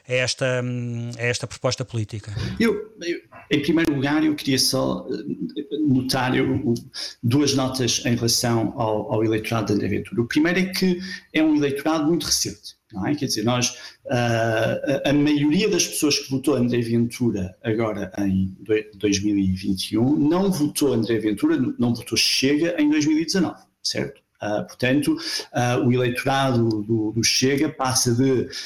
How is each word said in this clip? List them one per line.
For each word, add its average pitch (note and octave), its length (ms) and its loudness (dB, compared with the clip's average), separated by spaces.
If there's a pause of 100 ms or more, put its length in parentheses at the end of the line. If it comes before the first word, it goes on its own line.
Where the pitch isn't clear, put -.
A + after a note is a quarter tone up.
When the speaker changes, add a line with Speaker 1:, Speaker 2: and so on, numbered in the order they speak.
Speaker 1:
a C3 60 -6
esta, B2+ 500 0
hum, A#2+ 540 -6
a A#2 60 -8
esta A#2+ 220 -2
proposta - 400 -4
política? A2 480 -6 (260)
Speaker 2:
Eu, - 420 0
eu, E3+ 180 -4 (320)
em D3+ 100 2
primeiro D#3+ 320 2
lugar, C#3+ 300 2
eu D#3 100 2
queria C3 240 -2
só, C3 500 0
eh, - 680 -8 (100)
notar B2+ 480 2
eu, C3+ 160 2
o, A#2+ 220 0 (480)
duas C#3 320 2
notas C3 520 0
em A#2+ 100 2
relação A#2 600 0
ao, G#2+ 380 -2
ao A2 100 2
eleitorado A2 440 0
de G#2+ 60 2
André G#2 140 0
Ventura. G2 320 -4
O A#2+ 80 2
primeiro E3+ 320 2
é F#3 60 2
que F#3 340 0 (320)
é D#3 120 2
um D#3 120 4
eleitorado D3 520 0
muito D#3+ 180 0
recente. - 480 -4 (180)
Não G2 160 -6
é? D3 80 0
Quer C#3+ 100 -4
dizer, A2 180 -4
nós, A#2+ 320 0 (320)
ah, A#2 1000 0
a, C#3+ 40 0
a C#3 40 2
maioria D3 540 2
das F3+ 200 0
pessoas - 320 0
que - 100 -10
votou C3+ 260 0
André A#2+ 260 2
Ventura A2+ 840 0
agora G#2+ 560 -2
em F#2+ 400 0
doi-, G#2+ 340 0
dois G2 300 0
mil G#2 120 2
e G2 160 2
vinte F#2+ 400 -4
e G#2+ 60 2
um C3 180 4
não E3+ 360 2
votou D3 420 0
André A2+ 240 0
Ventura, G#2+ 380 0
n-, C3 240 0
não A#2+ 140 2
votou A#2 220 -6
Chega D3+ 640 2
em D3 120 4
dois D3+ 160 2
mil D#3 100 2
e E3 80 0
dezanove, E3+ 380 -2 (180)
certo? - 400 -6 (180)
Ah, G#2+ 220 -2
portanto, C#3+ 560 0 (360)
ah, B2 300 0
o A#2+ 80 4
eleitorado B2 920 0
do, A2 300 -2
do A2+ 100 0
Chega C#3 440 2
passa B2+ 460 0
de B2+ 340 2 (180)